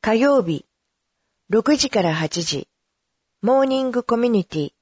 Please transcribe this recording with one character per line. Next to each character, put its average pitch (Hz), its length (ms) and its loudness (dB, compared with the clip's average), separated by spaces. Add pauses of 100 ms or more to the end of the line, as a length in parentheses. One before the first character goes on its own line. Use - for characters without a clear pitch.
火 214 140 0
曜 262 280 4
日、 165 220 -4 (840)
六 226 260 2
時 269 140 -2
か 214 100 0
ら 170 140 0
八 160 280 -4
時。 147 260 -8 (720)
モ 254 180 2
ー 269 40 4
ニ 262 180 -2
ン 262 80 -2
グ 240 120 -2
コ 233 140 -2
ミ 240 120 0
ュ - 20 0
ニ 202 160 2
テ - 120 -8
ィ。 147 240 -6